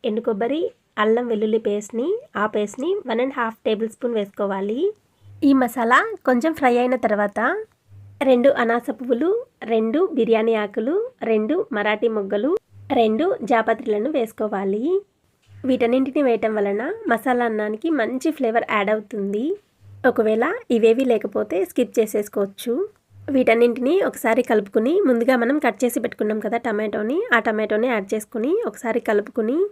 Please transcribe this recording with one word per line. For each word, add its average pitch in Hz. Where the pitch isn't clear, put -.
ఎండు 220
కొబ్బరి, 240
అల్లం 226
వెల్లుల్లి 220
పేస్ట్‌ని, 208
ఆ 214
పేస్ట్‌ని 214
వన్ 233
అండ్ 269
హాఫ్ 226
టేబుల్ 220
స్పూన్ 240
వేసుకోవాలి. 202
ఈ 277
మసాలా 240
కొంచెం 277
ఫ్రై 254
అయిన 254
తర్వాత 208
రెండు 254
అనాస 233
పువ్వులు, 254
రెండు 226
బిర్యానీ 226
ఆకులు, 220
రెండు 220
మరాఠీ 214
మొగ్గలు, 208
రెండు 220
జాపత్రిలను 226
వేసుకోవాలి. 214
వీటన్నింటిని 254
వేయటం 220
వలన 202
మసాలా 240
అన్నానికి 214
మంచి 254
ఫ్లేవర్ 233
యాడ్ 208
అవుతుంది. 208
ఒకవేళ 220
ఇవేవి 226
లేకపోతే 214
స్కిప్ -
చేసేసుకోవచ్చు. 214
వీటన్నింటినీ 240
ఒకసారి 247
కలుపుకుని 220
ముందుగా 247
మనం 269
కట్ 226
చేసి 240
పెట్టుకున్నాం 214
కదా 233
టమాటోని, 214
ఆ 220
టమాటోని 214
యాడ్ 196
చేసుకుని 220
ఒకసారి 226
కలుపుకుని 220